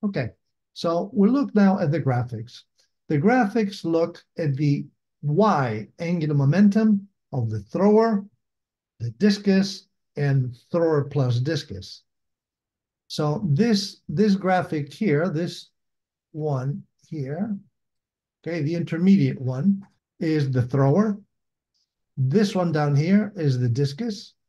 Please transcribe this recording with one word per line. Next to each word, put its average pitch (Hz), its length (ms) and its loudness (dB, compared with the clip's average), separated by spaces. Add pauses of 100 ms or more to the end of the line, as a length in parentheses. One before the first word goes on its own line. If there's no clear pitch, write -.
Okay, 160 260 -4 (420)
so 170 400 -4
we 202 160 4
look 269 260 0
now 196 240 4
at 165 140 0
the 160 80 -2
graphics. 120 640 -4 (460)
The 156 100 0
graphics 220 680 0
look 165 400 -2 (120)
at 147 200 -2
the 143 300 0 (360)
Y 147 640 0 (140)
angular 165 340 -2
momentum 196 720 4 (260)
of 120 180 -4
the 107 100 -6
thrower, 208 640 2 (760)
the 117 120 -8
discus, 196 760 0 (300)
and 135 400 0 (140)
thrower 165 340 2
plus 127 340 0
discus. 127 640 -6 (1040)
So 151 420 -4
this, 202 600 0
this 196 260 2
graphic 175 580 -2
here, 170 360 0
this 160 400 -6 (640)
one 147 500 -6 (260)
here, 160 480 -6 (880)
okay, 165 180 -6
the 156 120 -2
intermediate 165 680 2
one, 135 460 -2 (320)
is 156 320 0
the 127 120 0
thrower. 147 560 2 (1000)
This 165 380 0
one 175 180 0
down 147 240 0
here 196 400 2
is 139 220 0
the 123 100 0
discus. 143 680 -4 (140)